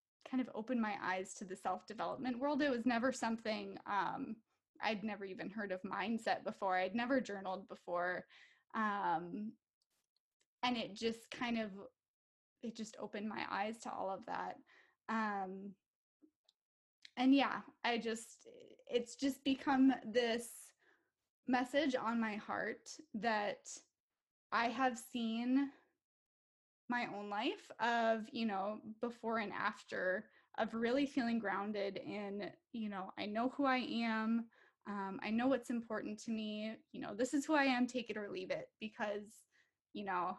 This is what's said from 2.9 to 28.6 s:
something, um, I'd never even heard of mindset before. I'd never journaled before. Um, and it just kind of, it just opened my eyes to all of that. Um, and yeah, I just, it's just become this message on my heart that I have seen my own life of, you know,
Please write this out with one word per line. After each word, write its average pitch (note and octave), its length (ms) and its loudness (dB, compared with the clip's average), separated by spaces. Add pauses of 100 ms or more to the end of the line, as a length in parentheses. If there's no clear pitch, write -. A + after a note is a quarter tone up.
something, A3 760 -4
um, G3 520 -2 (460)
I'd G3+ 200 0
never G#3 200 -4
even F#3+ 280 -8
heard G#3 200 -6
of F#3 120 -4
mindset G3 600 0
before. F#3 360 0
I'd F#3+ 160 0
never A#3+ 260 4
journaled F#3+ 480 -6
before. F3+ 560 -2 (480)
Um, G3+ 800 0 (1120)
and B3 120 2
it G3+ 200 -4
just A3+ 340 -4
kind A#3 300 -4
of, G#3+ 100 -4 (920)
it A3+ 120 -8
just G#3+ 240 -10
opened G#3 300 -6
my G#3+ 220 -4
eyes G#3+ 260 0
to - 140 -8
all F#3+ 180 -2
of F#3+ 160 -4
that. F#3 300 -4 (540)
Um, G3+ 640 -2 (1400)
and C4 180 6
yeah, B3 260 4 (260)
I A#3 140 2
just, A3+ 480 -6 (400)
it's A#3+ 280 0
just C4+ 280 0
become C4+ 500 6 (180)
this A#3 380 2 (1000)
message C4 480 4
on A#3 240 0
my A3 160 0
heart G#3 540 -4 (240)
that G#3+ 560 0 (840)
I A#3 180 4
have B3 280 4
seen B3 720 2 (1200)
my A#3+ 160 0 (100)
own G#3 140 -6
life B3 400 -4 (100)
of, A3+ 420 4 (100)
you A3+ 160 0
know, G3+ 320 0 (220)